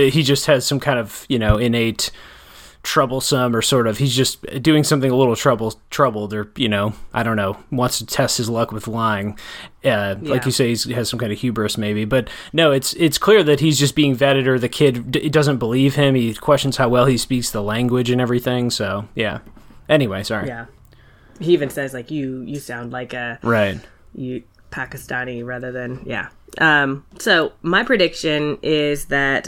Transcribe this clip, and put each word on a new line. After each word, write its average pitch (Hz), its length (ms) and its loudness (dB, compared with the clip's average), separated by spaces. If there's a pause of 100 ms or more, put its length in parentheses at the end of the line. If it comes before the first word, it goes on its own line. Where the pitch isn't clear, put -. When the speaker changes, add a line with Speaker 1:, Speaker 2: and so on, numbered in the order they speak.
(120)
Speaker 1:
he 156 100 2
just 139 240 2
has 131 200 4
some 139 140 0
kind 131 200 0
of, - 280 -10
you 127 120 0
know, 107 180 4
innate 117 540 0 (720)
troublesome 127 720 0
or 113 60 0
sort 123 260 2
of, 110 120 -2
he's 135 160 2
just - 280 0 (180)
doing 151 220 4
something 135 280 2
a 123 40 2
little 127 200 4
trouble, 110 440 0 (120)
troubled 107 420 0
or, 104 220 -6
you 127 140 -2
know, 104 240 0 (200)
I 110 100 -2
don't 113 120 0
know, 101 220 -2 (140)
wants 123 280 -2
to 110 60 -10
test - 320 -2
his 117 120 -2
luck 113 220 -2
with 107 160 -10
lying. 107 500 -2 (480)
Uh, 101 360 0
like 139 200 -2
Speaker 2:
Yeah. 123 40 -6
Speaker 1:
you 131 60 0
say, 120 180 2
he's, 117 160 -2
has 120 240 -4
some 120 100 -6
kind 113 120 -4
of 104 80 -6
hubris 110 380 -2
maybe. 107 280 -2
But 127 240 0 (240)
no, 160 180 4
it's, 135 220 0
it's 165 260 0
clear 202 240 6
that 147 160 4
he's 151 180 2
just 139 180 2
being 143 200 4
vetted, 135 320 2
or 131 100 4
the 120 120 -2
kid 123 420 2
d-, - 180 0
doesn't 143 280 4
believe 127 380 2
him. 139 200 4
He 117 180 2
questions 139 440 2
how 127 120 2
well 123 160 4
he 127 120 4
speaks 120 340 -2
the 107 120 -4
language 120 460 0
and 123 120 2
everything. 123 500 0
So, 101 440 -4
yeah. 107 240 -4 (480)
Anyway, 110 360 0
sorry. 110 240 -2
Speaker 2:
Yeah. 117 180 -10 (720)
He 170 140 2
even 143 180 2
says, 135 220 -6
like, 123 180 -12
"You, 131 320 -6
you 139 160 -10
sound 120 340 -12
like 127 200 -10
a 120 280 -8
Speaker 1:
Right. 107 380 0 (340)
Speaker 2:
you 127 300 -10 (280)
Pakistani 127 720 -8
rather 123 280 -8
than," 123 340 -8
yeah. 110 220 -6 (320)
Um, 143 440 2 (140)
so 170 360 2 (100)
my 180 200 2
prediction 156 760 0
is 147 440 0
that 139 420 0